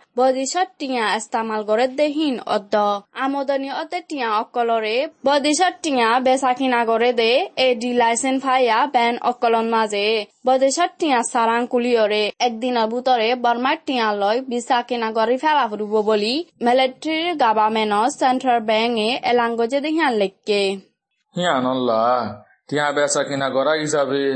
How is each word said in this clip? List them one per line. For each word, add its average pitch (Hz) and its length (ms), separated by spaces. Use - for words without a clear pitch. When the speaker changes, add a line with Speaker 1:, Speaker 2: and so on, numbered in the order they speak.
Speaker 1:
বদিশত 262 600
টিয়া 254 280
ইস্তামাল 220 480
করে 214 240
দেহিন 294 480
অদ্দ। 202 280
আমদনি 269 580
অতে 320 300
টিয়া 269 280
অকলরে 226 580
বদিশত 294 560
টিয়া 254 280
বেচা 262 340
কিনা 247 320
করে 226 280
দে 226 180
এডি 247 360
লাইসেন্স 262 480
ফাইয়া 254 360
বেন 233 340
অকলন 233 480
মাঝে। 208 380
বদিশত 269 520
টিয়া 277 260
সারাং 233 440
কুলিয়রে 226 560
একদিনের 233 480
বুতরে 240 480
বর্মার 247 480
টিয়া 247 300
লই 208 240
বিচা 240 340
কিনা 240 300
করে 226 260
ফেলা 294 300
ফুরব 208 340
বলি 214 320
মিলিটারির 262 720
গভর্নমেন্ট 220 580
সেন্ট্রাল 254 460
ব্যাংকে 220 460
এলাঙ্গজে 233 560
দেহিয়ান 311 340
লেখকে। 202 480
Speaker 2:
হিয়া 175 180
নল্লা, 123 360
টিয়া 147 200
বেচা 147 320
কিনা 139 260
কৰা 135 260
হিচাপে 139 420